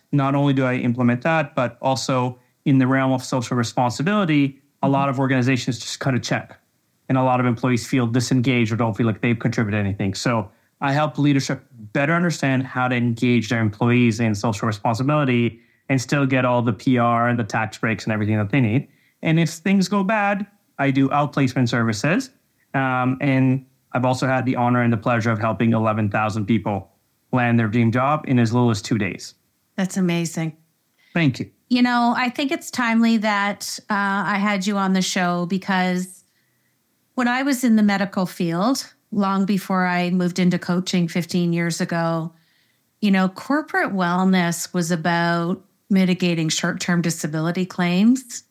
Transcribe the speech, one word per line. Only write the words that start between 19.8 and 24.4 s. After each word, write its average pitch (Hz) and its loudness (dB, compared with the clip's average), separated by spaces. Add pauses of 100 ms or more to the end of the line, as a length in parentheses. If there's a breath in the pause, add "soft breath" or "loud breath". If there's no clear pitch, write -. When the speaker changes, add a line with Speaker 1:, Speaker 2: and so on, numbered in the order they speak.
Speaker 1:
go 202 0
bad, 202 -2 (320)
I 139 2
do 135 2
outplacement 139 0
services. 127 -2 (420)
Um, 131 0
and 131 2 (280)
I've 127 -2
also 127 0
had 131 0